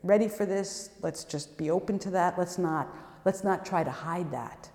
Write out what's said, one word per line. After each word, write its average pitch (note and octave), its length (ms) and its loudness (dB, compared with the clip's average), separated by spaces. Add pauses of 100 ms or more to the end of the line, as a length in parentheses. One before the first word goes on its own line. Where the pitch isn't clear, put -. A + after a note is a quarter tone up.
ready G#3 240 6
for G#3 180 0
this. G3 440 -4 (120)
Let's - 220 -4
just - 320 -8
be D#3 140 -2
open F#3+ 300 2
to G3 100 -6
that. F3+ 280 2
Let's F3+ 200 0
not, D#3+ 300 0 (360)
let's F#3+ 180 2
not F#3+ 240 0
try F3 160 2
to C#3 80 0
hide E3 400 -4
that. A#2+ 440 -8